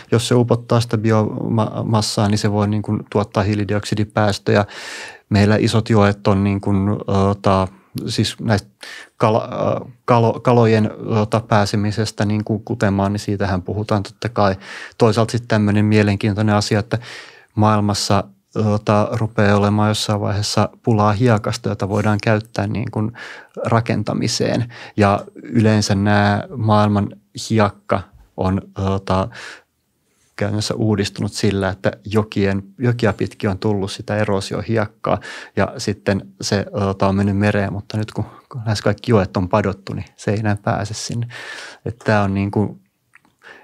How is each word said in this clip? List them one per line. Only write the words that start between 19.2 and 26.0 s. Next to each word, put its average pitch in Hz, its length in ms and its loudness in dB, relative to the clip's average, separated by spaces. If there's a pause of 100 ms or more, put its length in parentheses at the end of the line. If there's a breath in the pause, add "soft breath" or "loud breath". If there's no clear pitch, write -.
olemaan 104 320 2
jossain 104 320 -2
vaiheessa 104 480 -2 (140)
pulaa 107 300 2
hiekasta, 107 560 0
jota 101 200 -4
voidaan 104 340 0
käyttää 104 440 -2
niin 104 240 -6
kuin 110 200 -4 (540 loud breath)
rakentamiseen. 117 1080 0 (240 loud breath)
Ja 101 220 4 (240)
yleensä 107 520 2
nämä 101 480 2 (140)